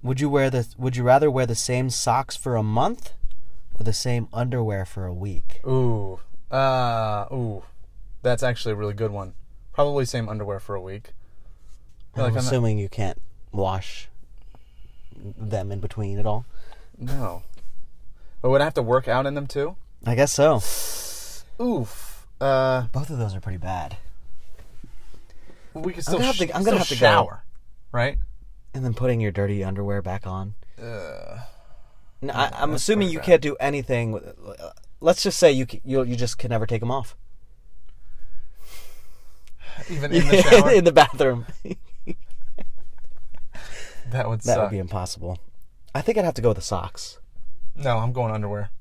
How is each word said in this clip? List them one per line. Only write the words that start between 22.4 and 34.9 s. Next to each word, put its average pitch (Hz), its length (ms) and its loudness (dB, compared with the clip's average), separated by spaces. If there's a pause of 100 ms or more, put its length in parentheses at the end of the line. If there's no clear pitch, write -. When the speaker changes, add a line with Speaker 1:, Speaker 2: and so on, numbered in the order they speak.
Speaker 2:
Uh, 131 400 4 (100)
Speaker 1:
Both 143 160 0
of 156 80 -4
those 107 180 -2
are 92 60 -6
pretty 92 180 -6
bad. 90 380 -6 (1800)
Speaker 2:
we 180 220 -6
could - 60 -10
Speaker 1:
I'm - 20 -4
Speaker 2:
still - 140 0
Speaker 1:
gonna 247 100 2
have 262 100 2
Speaker 2:
sh-, - 40 -2
Speaker 1:
to, 180 40 2 (120)
I'm 180 60 0
gonna - 20 0
Speaker 2:
still 202 140 4
Speaker 1:
have 175 100 2
to 143 60 -2
Speaker 2:
shower, 123 480 2 (480)
Speaker 1:
go. 123 80 -2
Speaker 2:
right? 135 200 0 (560)
Speaker 1:
And 131 100 -4
then 117 100 0
putting 120 260 0
your 107 100 0
dirty 101 340 -2
underwear 101 380 -2
back 95 240 -6
on. 95 280 -6 (280)
Speaker 2:
Ugh. 95 560 -10 (840)
Speaker 1:
No, 139 100 -6
I, 135 220 0
I'm 151 180 2
Speaker 2:
That's 151 100 0
Speaker 1:
assuming 208 240 4
Speaker 2:
pretty 165 60 0
Speaker 1:
you 160 80 -4
Speaker 2:
bad. - 60 -6
Speaker 1:
can't 165 160 8
do 147 180 -2
anything 127 520 0
with, 104 140 -8
uh, - 440 -16 (300)